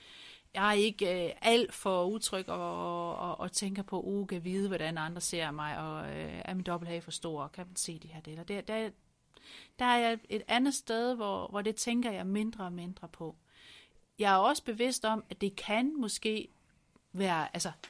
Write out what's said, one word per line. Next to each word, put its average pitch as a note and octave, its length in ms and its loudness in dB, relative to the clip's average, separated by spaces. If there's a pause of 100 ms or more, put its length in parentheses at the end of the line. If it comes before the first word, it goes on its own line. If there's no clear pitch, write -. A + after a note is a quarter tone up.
(540)
jeg G3 160 2
er G#3+ 40 6
ikke, F#3 540 4
øh, - 40 -4 (100)
alt A#3 320 6
for F3+ 320 2
utryg G3 440 -2
og, F3 280 -2
og, F3 380 -4
og, F3 240 -4
og F3+ 120 -6
tænker G3 320 -2
på, F#3+ 180 -4
"Uh, G3 260 -2
kan F3+ 160 -6
vide, F#3+ 240 0
hvordan E3 300 -2
andre E3 240 -6
ser D#3+ 300 -2
mig, D3+ 260 -4
og, D#3 400 -6
øh, D#3 280 -8
er F3+ 80 -4
min F#3 100 -2
dobbelthage E3+ 380 -4
for E3 100 -14
stor, D#3 320 -6
og D3 80 -10
kan F3+ 160 -12
man F3+ 80 -20
se D#3+ 240 -4
de D#3+ 80 -16
her D#3 140 -14
deler?" D#3 220 -12
Det, G3+ 240 -6
der, A3 220 -2 (920)
der B3 60 2
er A#3+ 120 6
jeg A3+ 220 2 (100)
et G#3 180 -2
andet C4 260 4
sted, A#3+ 420 0
hvor, G3 320 -2
hvor G3+ 140 -4
det G#3+ 140 0
tænker A#3+ 360 2
jeg F#3 160 -4
mindre G#3+ 380 0
og F3 80 -6
mindre F3 340 -8
på. D#3+ 280 -10 (840)
Jeg G3+ 140 8
er F#3+ 40 10
også A#3+ 260 6
bevidst A#3+ 420 2
om, A3 240 2
at - 120 -12
det G3 140 0
kan B3 460 2
måske G#3+ 460 0 (680)
være, F3+ 420 2
altså, E3+ 160 -4 (180)